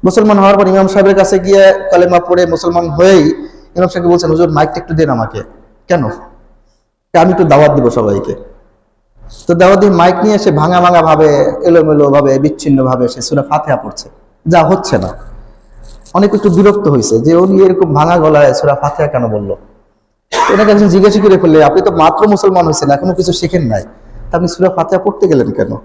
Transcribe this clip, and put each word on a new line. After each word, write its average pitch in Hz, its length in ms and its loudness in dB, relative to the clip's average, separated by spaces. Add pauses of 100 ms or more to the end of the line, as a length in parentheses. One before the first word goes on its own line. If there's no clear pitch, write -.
মুসলমান 208 340 2
হওয়ার 196 180 4
পর 196 120 2
ইমাম 190 200 2
সাহেবের 196 260 2
কাছে 190 240 0
গিয়ে 190 360 4 (160)
কালেমা 175 300 2
পড়ে 180 260 0
মুসলমান 170 440 -4
হয়েই 170 380 4 (480)
ইমাম 180 120 0
সাহেবকে 175 240 -2
বলছেন, 170 180 0
"হুজুর, 160 200 0
মাইকটা 156 300 -2
একটু 170 140 -10
দেন 156 160 0
আমাকে।" 113 320 -6 (460)
"কেন?" 170 160 -2 (1160)
"আমি 180 100 2
একটু 180 140 -2
দাওয়াত 147 260 2
দিব 127 200 0
সবাইকে।" 104 440 -4 (1120)
তো 175 80 0
দাওয়াত 185 240 4
দিয়ে 202 140 2
মাইক 180 300 2
নিয়ে 214 140 0
এসে 202 140 0
ভাঙা 165 300 0
ভাঙা 175 220 2
ভাবে, 156 500 0 (100)
এলোমেলো 156 480 2
ভাবে, 139 280 2
বিচ্ছিন্ন 139 460 -2
ভাবে 123 240 -2
সে 123 140 -10
সূরা 143 200 -4
ফাতিহা 147 340 -4
পড়ছে, - 320 -12 (400)
যা 165 140 2
হচ্ছে 160 360 -2
না। - 320 -10 (840)
অনেক 202 200 0
একটু 202 160 0
বিরক্ত 196 380 2
হয়েছে 117 300 0
যে 151 180 0
উনি 190 280 2
এরকম 185 300 0
ভাঙা 160 240 0
গলায় 147 360 2
সূরা - 200 -2
ফাতিহা 147 340 -4
কেন 120 200 -4
বললো? 101 280 -6 (960)
ওনাকে 226 180 0
একজন 208 180 4
জিজ্ঞাসা 196 320 2
করে 190 180 4
ফেললে, 156 260 4
"আপনি 151 160 2
তো 202 100 0
মাত্র 165 380 0
মুসলমান 190 360 0
হয়েছেন, 147 260 -2
এখনো 170 240 -2
কিছু 180 180 -2
শিখেন 170 340 -4
নাই, 107 160 -4 (480)
তা 175 60 -4
আপনি 170 120 -2
সূরা 180 220 -2
ফাতিহা 180 300 -4
পড়তে 202 280 -2
গেলেন 135 220 0
কেন? - 220 -6 (120)